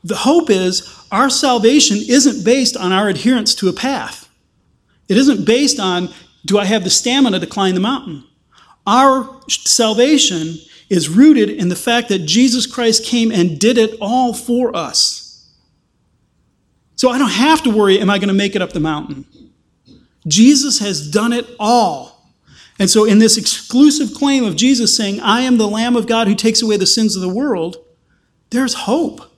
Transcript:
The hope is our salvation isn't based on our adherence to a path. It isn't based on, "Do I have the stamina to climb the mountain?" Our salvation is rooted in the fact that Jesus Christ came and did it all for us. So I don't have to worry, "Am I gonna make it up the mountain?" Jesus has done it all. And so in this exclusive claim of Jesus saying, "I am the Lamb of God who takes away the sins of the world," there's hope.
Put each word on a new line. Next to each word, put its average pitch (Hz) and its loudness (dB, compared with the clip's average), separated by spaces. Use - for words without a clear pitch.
The 175 -6
hope 320 0
is 185 0
our 247 0
salvation 247 2
isn't 247 2
based 247 0
on 185 -2
our 202 0
adherence 214 0
to 190 -2
a 180 -2
path. 214 -8
It 190 2
isn't 262 2
based 262 0
on, 180 -4
"Do 202 0
I 202 0
have 208 0
the 175 -4
stamina 247 0
to 170 -8
climb 190 -2
the 175 -2
mountain?" 214 -6
Our 262 2
salvation 220 0
is 160 0
rooted 233 6
in 180 -4
the 170 -4
fact 240 -2
that 190 -4
Jesus 233 2
Christ 226 -2
came 226 -2
and 170 0
did 233 2
it 220 0
all 240 -2
for 240 -4
us. - -6
So 254 0
I 247 0
don't 262 0
have 302 0
to 254 0
worry, 202 2
"Am 196 0
I 202 0
gonna 196 -2
make 196 -2
it 190 -4
up - -6
the 175 -4
mountain?" 151 -6
Jesus 254 4
has 156 -6
done 214 0
it 240 -4
all. 208 -2
And 190 0
so 214 4
in 214 4
this 220 4
exclusive 285 0
claim 277 0
of 175 -4
Jesus 233 2
saying, 202 -4
"I 226 0
am 254 2
the 214 2
Lamb 233 -2
of 220 -2
God 226 0
who 196 2
takes 220 0
away 214 0
the 190 0
sins 220 0
of 185 -8
the 185 -4
world," 185 -4
there's 240 -2
hope. - -4